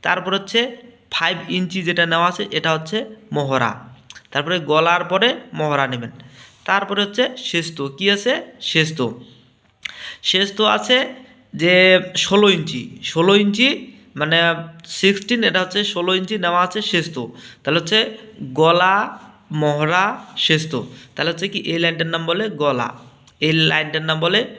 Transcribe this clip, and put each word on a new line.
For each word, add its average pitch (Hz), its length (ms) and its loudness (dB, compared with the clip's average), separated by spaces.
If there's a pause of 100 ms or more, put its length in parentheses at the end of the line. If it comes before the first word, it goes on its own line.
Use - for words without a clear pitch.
তারপর 180 320 0
হচ্ছে 196 220 -2 (540)
ফাইভ 170 240 0 (200)
ইঞ্চি 185 300 -2
যেটা 175 240 2
নেওয়া 170 200 4
আছে - 120 -6 (140)
এটা 160 180 0
হচ্ছে 160 220 -6 (380)
মহড়া। 135 360 0 (600)
তারপরে 147 240 -2 (160)
গলার 170 400 4
পরে 196 180 2 (300)
মহড়া 147 340 2
নেবেন। 117 180 -8 (580)
তারপরে 196 360 0
হচ্ছে 202 180 -2 (260)
শেষতো। 165 340 -4 (140)
কি 190 80 -4 (100)
আছে? 131 180 -2 (380)
শেষতো। 156 340 0 (1200)
শেষতো 196 340 0 (120)
আছে 233 220 2 (640)
যে 175 120 4 (500)
ষোলো 208 240 4 (100)
ইঞ্চি, 156 240 -6 (300)
ষোলো 180 240 4 (100)
ইঞ্চি 226 240 2 (520)
মানে 160 160 2 (640)
সিক্সটিন, 202 400 2 (100)
এটা 185 140 0
হচ্ছে 185 160 -2 (140)
ষোলো 180 260 -2
ইঞ্চি 190 160 -6 (100)
নেওয়া 175 220 2
আছে 214 120 -6 (120)
শেষতো। 156 300 -2 (400)
তাহলে 151 200 0
হচ্ছে 202 180 0 (600)
গলা, 175 360 6 (640)
মহড়া, 151 440 2 (400)
শেষতো। 160 340 0 (340)
তাহলে 156 180 -2
হচ্ছে 170 220 -6
কি 202 60 -6 (120)
এই 165 120 -2
লাইনটার 165 300 0
নাম 165 160 -4
বলে 185 140 0 (200)
গলা, 127 260 0 (580)
এই 160 60 2 (180)
লাইনটার 156 380 0
নাম 160 160 0
বলে 190 140 2 (180)